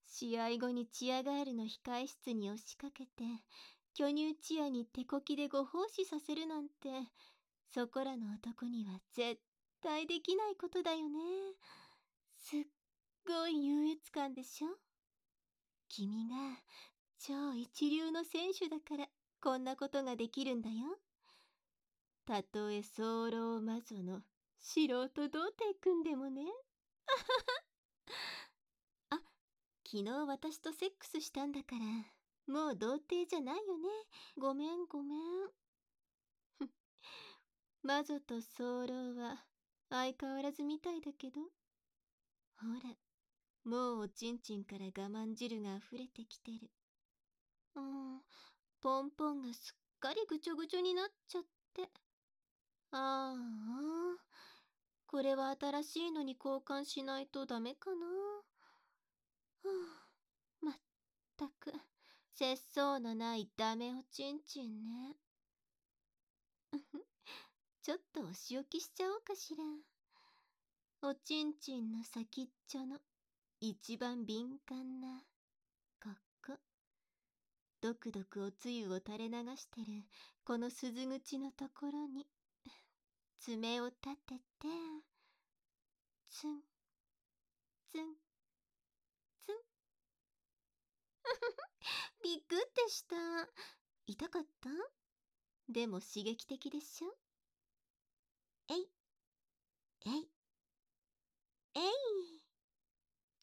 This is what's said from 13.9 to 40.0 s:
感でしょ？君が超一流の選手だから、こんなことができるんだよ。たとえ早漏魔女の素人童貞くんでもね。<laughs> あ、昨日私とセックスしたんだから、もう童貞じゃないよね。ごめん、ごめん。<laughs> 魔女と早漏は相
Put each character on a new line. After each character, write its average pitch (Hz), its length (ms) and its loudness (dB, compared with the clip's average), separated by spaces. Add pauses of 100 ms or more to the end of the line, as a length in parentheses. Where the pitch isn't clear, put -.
感 277 220 0
で 254 100 -8
し - 200 -4
ょ？ 349 140 -2 (1080)
君 214 400 0
が 262 340 -4 (560)
超 277 360 0
一 247 360 4
流 320 200 4
の 330 140 2
選 359 280 2
手 359 160 2
だ 311 120 0
か 302 160 -4
ら、 277 120 -2 (320)
こ 262 160 4
ん 254 80 -2
な 262 120 -2
こ 277 120 0
と 277 160 2
が 247 120 0
で 233 120 2
き 269 160 -2
る 262 100 2
ん 226 80 0
だ 226 80 -2
よ。 269 300 -2 (1200)
た 208 180 2
と 208 280 -2
え 208 120 2
早 226 460 2
漏 226 320 2
魔 226 200 0
女 214 220 -8
の 185 200 -2 (380)
素 311 260 6
人 247 220 4
童 - 0 -
貞 339 720 2
く 370 140 8
ん 330 80 6
で 302 140 4
も 269 140 0
ね。 285 220 -2 (540)
<laughs> 508 580 4 (1500)
あ、 294 60 2 (680)
昨 208 160 0
日 - 20 2 (220)
私 277 320 -2
と 320 140 -2
セ 339 140 0
ッ 392 120 -2
ク - 80 -14
ス - 140 -2
し 302 100 -6
た 277 160 0
ん 285 60 0
だ 277 100 -4
か 247 160 -6
ら、 226 60 0 (680)
も 302 160 4
う 233 80 2
童 226 200 4
貞 349 300 2
じ 349 100 0
ゃ 311 40 4
な 269 180 0
い 427 80 -2
よ 359 120 2
ね。 339 100 0 (480)
ご 269 180 4
め 302 200 0
ん、 349 120 0
ご 294 160 -2
め 285 120 -2
ん。 349 380 -2 (1080)
<laughs> - 140 -6 (1080)
魔 285 200 6
女 285 180 0
と 233 200 -2
早 247 460 -2
漏 254 280 -2
は 240 320 -6 (440)
相 254 280 4